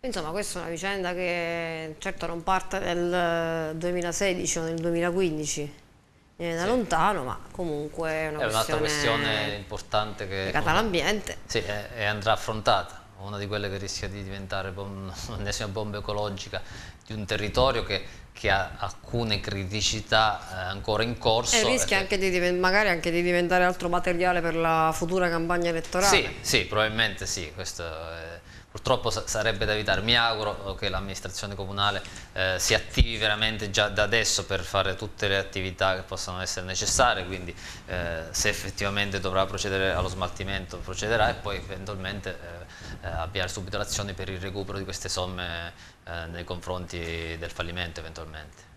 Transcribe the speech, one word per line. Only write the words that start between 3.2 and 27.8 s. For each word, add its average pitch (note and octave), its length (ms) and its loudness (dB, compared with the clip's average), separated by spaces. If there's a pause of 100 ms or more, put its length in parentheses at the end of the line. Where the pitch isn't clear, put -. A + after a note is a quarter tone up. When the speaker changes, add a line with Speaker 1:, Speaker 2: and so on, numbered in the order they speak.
Speaker 1:
duemilasedici F3 840 0
o E3 60 -2
nel E3 120 -2
duemilaquindici, E3+ 960 0 (640)
viene E3+ 200 -2
da E3+ 60 0
Speaker 2:
Sì. F#3+ 60 0
Speaker 1:
lontano, F#3 540 4
ma B2+ 160 -4 (140)
comunque D#3 580 -4
è D#3 180 0
una D3+ 120 -4
Speaker 2:
È B2+ 60 2
un'altra A2+ 320 2
Speaker 1:
questione A2+ 460 2
Speaker 2:
questione G#2+ 320 0
importante G#2 680 -2
che F#2+ 200 -2
Speaker 1:
legata D3 240 2
all'ambiente. F#3+ 680 2 (100)
Speaker 2:
Sì, - 120 0
e, G#2 260 -2 (140)
e G#2+ 60 0
andrà G#2 280 2
affrontata, G#2+ 680 2 (200)
una G2+ 180 -6
di G2+ 80 -4
quelle G2+ 240 -2
che G2 80 -4
rischia G2 300 -4
di G2 160 -6
diventare F#2+ 480 -6
bom-, G2 400 -8 (100)
<laughs> A2+ 140 -8
l'ennesima G2+ 320 -2
bomba G#2 300 -4
ecologica G#2 640 -4 (460)
di - 60 -10
un G#2+ 120 -4
territorio A2 600 2
che, F#2+ 200 -2 (280)
che - 180 0
ha F#2+ 280 2
alcune G#2+ 600 -2
criticità, G2+ 1000 2 (100)
eh, F#2+ 40 -8 (140)
ancora G#2 360 0
in A#2 120 -2
corso A#2+ 380 4
Speaker 1:
E A3 100 6
rischia A3+ 340 4
Speaker 2:
e - 20 4
Speaker 1:
anche G3 180 0
di F#3+ 120 2
diven-, F3+ 280 4
magari F#3+ 300 6
anche E3+ 240 2
di F3 100 4
diventare F3+ 400 4
altro F3+ 260 2
materiale F3 520 4
per E3 160 0
la D#3+ 360 4
futura F3+ 360 2
campagna E3+ 400 2
elettorale. F3+ 480 4
Speaker 2:
Sì, A2+ 120 4 (120)
sì, A2 260 4
probabilmente G#2+ 600 2
sì, D#2 280 -4
questo F2 300 -6